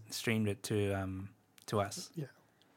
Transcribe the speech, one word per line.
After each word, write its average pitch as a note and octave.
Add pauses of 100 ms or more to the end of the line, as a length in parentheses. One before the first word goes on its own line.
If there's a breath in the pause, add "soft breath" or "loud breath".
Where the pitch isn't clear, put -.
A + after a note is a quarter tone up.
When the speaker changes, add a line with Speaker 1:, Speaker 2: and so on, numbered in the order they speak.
Speaker 1:
streamed A2
it G2+
to, G2+
um, F#2+ (380)
to G#2
us. G2+
Speaker 2:
Yeah. D3+ (520 soft breath)